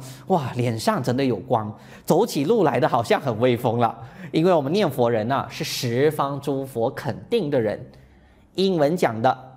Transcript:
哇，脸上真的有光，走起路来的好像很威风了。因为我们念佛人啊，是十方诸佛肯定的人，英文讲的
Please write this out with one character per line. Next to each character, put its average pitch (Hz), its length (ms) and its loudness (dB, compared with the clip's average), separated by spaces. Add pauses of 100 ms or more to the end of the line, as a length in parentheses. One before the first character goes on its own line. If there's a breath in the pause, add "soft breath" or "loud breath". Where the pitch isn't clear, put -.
(280 loud breath)
哇， 151 280 0
脸 120 240 0
上 185 240 0
真 127 140 0
的 139 80 0
有 123 100 2
光， 107 340 -2 (360 loud breath)
走 175 200 4
起 143 200 -2
路 214 180 4
来 135 160 2
的 147 80 4
好 123 160 0
像 202 160 2
很 117 220 -2
威 123 160 4
风 117 220 0
了。 113 140 2 (380 loud breath)
因 160 140 2
为 190 80 4
我 156 80 4
们 135 100 -2
念 196 180 2
佛 120 220 2
人 110 180 0
啊， 131 200 0
是 - 120 -10
十 135 480 0
方 143 300 -2
诸 135 260 -4
佛 120 260 -2
肯 135 220 -6 (160)
定 202 200 -2
的 139 100 0
人， 104 180 0 (800 soft breath)
英 190 220 0
文 147 180 2
讲 120 260 0
的 127 160 2 (200)